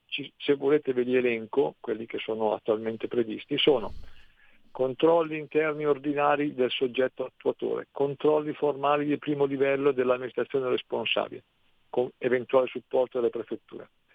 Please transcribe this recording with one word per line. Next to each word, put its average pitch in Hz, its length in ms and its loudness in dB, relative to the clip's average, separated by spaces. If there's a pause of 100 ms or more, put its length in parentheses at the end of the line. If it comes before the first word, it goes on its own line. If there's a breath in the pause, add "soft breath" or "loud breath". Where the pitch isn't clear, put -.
Ci, - 320 -10
se - 160 0
volete 139 400 2
ve 123 80 0
li 123 140 0
elenco, 123 640 0
quelli 113 260 -6
che 107 140 -8
sono 110 340 -2
attualmente 110 540 -2
previsti, 113 500 -2
sono 120 340 2 (800 soft breath)
controlli 156 640 2
interni 151 520 -2
ordinari 147 640 2
del 127 160 2
soggetto 127 560 -2
attuatore, 120 640 -4
controlli 151 600 2
formali 147 540 0
di 143 100 2
primo 143 280 0
livello 139 460 2
dell'amministrazione 127 800 0
responsabile, 110 760 -4 (440)
con 123 180 0 (120)
eventuale 127 480 2
supporto - 500 -4
delle 117 140 2
prefetture, - 580 -10 (240 soft breath)